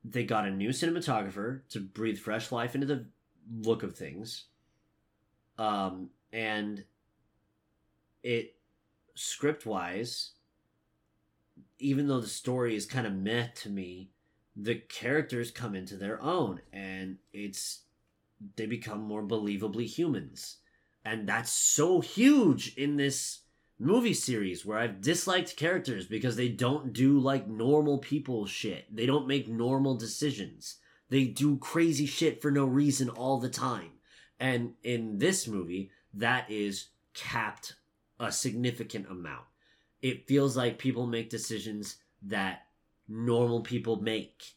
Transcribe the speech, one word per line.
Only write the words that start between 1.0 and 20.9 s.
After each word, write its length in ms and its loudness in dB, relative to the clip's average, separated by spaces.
to 100 -8
breathe 380 -4
fresh 340 -4
life 240 -2
into 120 0
the 180 -2
look 220 2
of 120 -8
things, 500 -12
um, 520 -2
and 500 -4
it, 320 -2
script-wise, 1160 -4
even 280 0
though 140 2
the 60 -6
story 480 -2
is 100 -4
kinda 240 -2
meh 460 0
to 140 -12
me, 420 -8
the 200 -2
characters 760 -2
come 220 -6
into 220 -8
their 260 -6
own, 400 -2
and 440 -8
it's, 520 -10
they 100 -4
become 360 -6
more 220 -4
believably 600 -2
humans. 720 -4